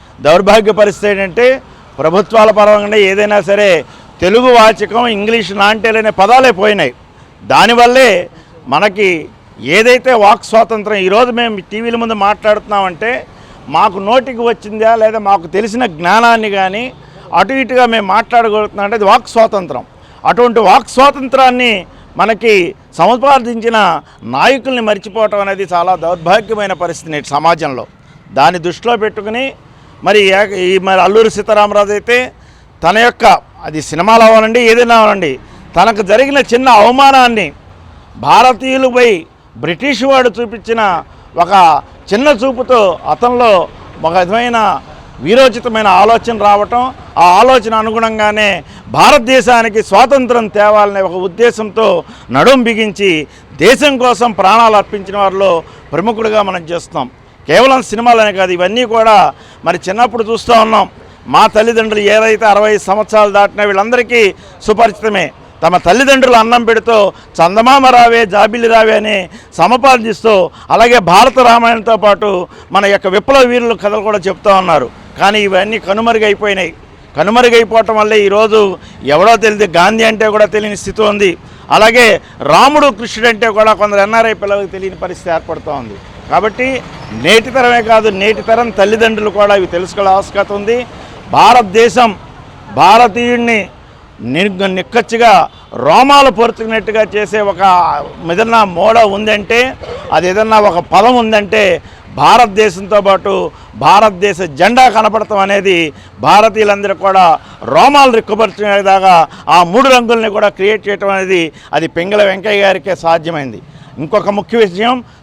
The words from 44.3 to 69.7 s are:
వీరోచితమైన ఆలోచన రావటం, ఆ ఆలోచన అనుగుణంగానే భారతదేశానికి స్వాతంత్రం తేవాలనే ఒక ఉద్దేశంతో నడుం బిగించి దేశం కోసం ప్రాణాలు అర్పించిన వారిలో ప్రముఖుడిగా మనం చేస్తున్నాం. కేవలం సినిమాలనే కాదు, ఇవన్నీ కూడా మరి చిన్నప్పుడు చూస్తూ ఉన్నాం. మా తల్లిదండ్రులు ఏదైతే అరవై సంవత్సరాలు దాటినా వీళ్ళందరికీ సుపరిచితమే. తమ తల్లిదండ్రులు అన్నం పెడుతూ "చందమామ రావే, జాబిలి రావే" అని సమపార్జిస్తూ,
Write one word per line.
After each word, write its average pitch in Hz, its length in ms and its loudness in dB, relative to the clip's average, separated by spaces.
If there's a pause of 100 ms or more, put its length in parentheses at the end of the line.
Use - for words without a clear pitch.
వీరోచితమైన 226 680 0
ఆలోచన 220 560 2
రావటం, 208 400 0 (360)
ఆ 165 60 4 (160)
ఆలోచన 233 340 2
అనుగుణంగానే 214 760 -2 (380)
భారతదేశానికి 220 960 2
స్వాతంత్రం 247 640 2
తేవాలనే 208 600 0
ఒక 170 80 -10 (120)
ఉద్దేశంతో 214 760 -2 (260)
నడుం 208 320 2
బిగించి 214 480 -2 (560)
దేశం 262 320 2
కోసం 240 340 0
ప్రాణాలు 214 440 2
అర్పించిన 196 400 -4
వారిలో 190 460 -2 (300)
ప్రముఖుడిగా 214 500 -2
మనం 185 280 -8
చేస్తున్నాం. 160 400 -8 (380)
కేవలం 247 340 2
సినిమాలనే 220 500 0
కాదు, 185 200 -2
ఇవన్నీ 190 320 -2
కూడా 220 480 2 (320)
మరి 170 240 -4
చిన్నప్పుడు 226 420 -4
చూస్తూ 233 220 -4 (120)
ఉన్నాం. 208 240 -2 (380)
మా 160 200 2
తల్లిదండ్రులు 220 580 -2 (100)
ఏదైతే 220 320 0
అరవై 208 320 2
సంవత్సరాలు 208 520 0
దాటినా 202 340 0
వీళ్ళందరికీ 220 720 0 (280)
సుపరిచితమే. 208 680 -2 (320)
తమ 175 140 2
తల్లిదండ్రులు 247 600 2
అన్నం 233 280 2
పెడుతూ 220 480 0 (260)
"చందమామ 233 480 2
రావే, 240 400 4
జాబిలి 214 420 0
రావే" 220 280 2
అని 208 320 -4 (300)
సమపార్జిస్తూ, 220 920 0 (200)